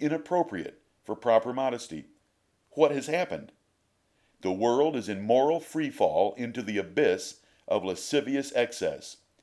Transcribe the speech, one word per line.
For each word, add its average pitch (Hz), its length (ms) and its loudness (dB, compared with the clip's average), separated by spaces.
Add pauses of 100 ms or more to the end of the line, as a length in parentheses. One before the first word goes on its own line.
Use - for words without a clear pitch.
inappropriate 151 800 -2 (240)
for 107 100 -6
proper 113 380 2
modesty. 123 540 -6 (640)
What 147 200 6
has 139 160 -4
happened? 151 460 -4 (880)
The 95 120 -2
world 123 440 2
is 104 120 -6
in 98 120 -4
moral 131 400 4
free 151 300 -4
fall 90 480 2
into 120 240 -6
the 104 160 -2
abyss 95 640 0 (260)
of 98 180 0
lascivious 139 720 -2
excess. 87 640 -4 (240)